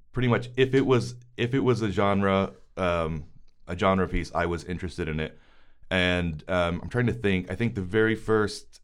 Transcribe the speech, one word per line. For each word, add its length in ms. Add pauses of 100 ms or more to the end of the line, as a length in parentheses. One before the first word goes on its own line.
(120)
pretty 160
much 300
if 160
it 120
was, 300 (220)
if 160
it 80
was 200
a 100
genre, 600 (240)
um, 480 (440)
a 100
genre 300
piece, 280
I 120
was 180
interested 420
in 140
it. 160 (520)
And, 580
um, 340
I'm 60
trying 200
to 60
think, 380
I 40
think 200
the 60
very 340
first, 680